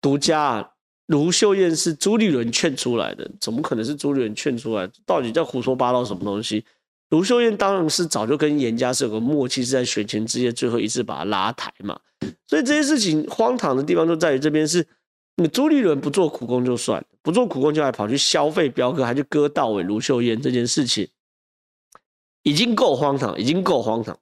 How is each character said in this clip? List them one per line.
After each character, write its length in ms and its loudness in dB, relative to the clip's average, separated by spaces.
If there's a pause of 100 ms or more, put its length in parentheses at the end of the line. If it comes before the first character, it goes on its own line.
独 160 2
家 240 2
啊， 300 -2 (340)
卢 260 2
秀 240 4
燕 180 4
是 200 -2
朱 240 2
立 100 4
伦 240 0
劝 240 0
出 220 -2
来 180 -2
的。 240 -12
怎 140 -6
么 80 -2
可 140 -4
能 100 -2
是 100 -4
朱 160 -2
立 80 0
伦 160 -2
劝 220 -2
出 180 -4
来？ 160 -4 (140)
到 160 2
底 100 -4
在 100 2
胡 200 -4
说 120 0
八 200 2
道 100 2
什 100 -6
么 120 -8
东 180 -4
西？ 220 -4 (460)
卢 100 4
秀 200 4
燕 160 2
当 180 2
然 140 0
是 160 -2
早 200 -2
就 120 0
跟 200 2
严 200 0
家 160 0
是 100 -2
有 60 -2
个 100 -4
默 260 0
契， 200 -2
是 80 -4
在 100 2
选 240 -2
前 180 -4
之 140 -4
夜 100 2
最 200 -2
后 100 0
一 80 -2
次 160 -2
把 140 -8
他 80 -8
拉 260 0
抬 180 -10 (100)
嘛。 200 -10 (480)
所 100 2
以 60 2
这 100 2
些 80 2
事 160 2
情 320 0
荒 280 0
唐 180 0
的 80 0
地 100 0
方 140 2
就 80 2
在 160 2
于 80 2
这 100 2
边 160 2
是， 220 0 (480)
你 100 2
朱 220 2
立 140 4
伦 180 2
不 100 -4
做 200 2
苦 160 -10
工 180 0
就 140 0
算 240 -2
了， 60 -20 (140)
不 80 -4
做 160 2
苦 140 -6
工 140 2
就 100 2
还 80 2
跑 160 -4
去 80 -2
消 340 2
费 200 0
彪 240 0
哥， 100 0
还 100 0
去 100 0
割 260 2
稻 220 0
尾 120 0
卢 160 -2
秀 220 0
燕 200 0
这 80 -2
件 160 0
事 200 0
情， 200 -2 (1400)
已 100 2
经 200 2
够 220 2
荒 220 0
唐， 200 -4
已 60 -4
经 180 0
够 200 0
荒 200 -2
唐。 200 -8